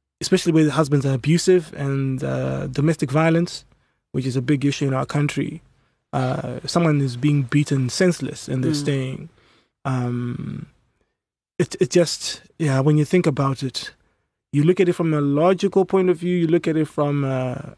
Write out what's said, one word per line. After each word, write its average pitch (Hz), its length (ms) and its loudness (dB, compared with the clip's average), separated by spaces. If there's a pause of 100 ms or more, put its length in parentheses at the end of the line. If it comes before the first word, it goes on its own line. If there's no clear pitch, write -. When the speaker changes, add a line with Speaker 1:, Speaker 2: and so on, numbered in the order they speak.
(220)
Speaker 1:
especially 180 300 0
where 156 140 6
the 147 60 2
husbands 143 340 2
are 135 80 0
abusive 165 640 2
and, 135 460 -2
uh, 131 440 -4
domestic 143 440 0
violence, 165 540 0 (480)
which 131 120 -4
is 127 100 -2
a 135 60 0
big 135 240 0
issue 143 220 0
in 135 60 0
our 131 120 0
country, 147 560 -2 (500)
uh, 127 540 -4
someone 160 360 2
is 127 140 -2
being 147 280 2
beaten 135 460 0
senseless - 580 -2
and 131 160 -2
they're 160 80 0
Speaker 2:
Mm. 147 160 -2
Speaker 1:
staying. 135 420 -6 (560)
Um, 123 800 -6 (960)
it, - 200 -2
it 180 120 2
just, - 500 0 (160)
yeah, 139 220 0
when 151 180 4
you 151 80 4
think 180 220 2
about 135 360 -2
it, - 280 -8 (600)
you 143 120 2
look 180 160 4
at 175 100 4
it 175 40 0
from 165 200 0
a 147 80 2
logical 180 640 2
point 185 240 2
of 165 80 2
view, 175 180 -2
you 170 120 2
look 165 200 2
at 156 80 0
it 156 120 0
from 143 360 -2
a, 127 540 -4